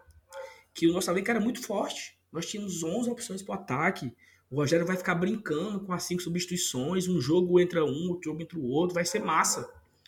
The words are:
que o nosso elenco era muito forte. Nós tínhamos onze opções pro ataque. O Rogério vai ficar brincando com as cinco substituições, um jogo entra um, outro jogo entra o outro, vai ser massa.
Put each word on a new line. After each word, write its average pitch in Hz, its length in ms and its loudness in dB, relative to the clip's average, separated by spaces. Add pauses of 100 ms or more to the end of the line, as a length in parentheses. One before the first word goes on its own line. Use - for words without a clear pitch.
(760)
que 165 140 4
o 170 40 6
nosso 185 200 0
elenco 196 180 0
era 233 80 4
muito 220 240 0
forte. - 560 -4 (140)
Nós 165 120 -6
tínhamos 190 380 -6
onze 214 260 0
opções 196 320 -6
pro 101 140 -8
ataque. 143 580 -2 (360)
O 131 80 -4
Rogério 165 300 4
vai 185 100 0
ficar 180 200 0
brincando 190 640 0
com 190 120 -6
as 170 120 -2
cinco 175 180 -2
substituições, 175 880 -2
um 180 120 2
jogo 175 380 4
entra 175 260 4
um, 147 260 -2
outro 170 200 -4
jogo 156 120 -6
entra 165 140 -10
o 151 80 -6
outro, 160 300 2
vai 170 100 2
ser 202 140 -2
massa. 160 500 2 (400)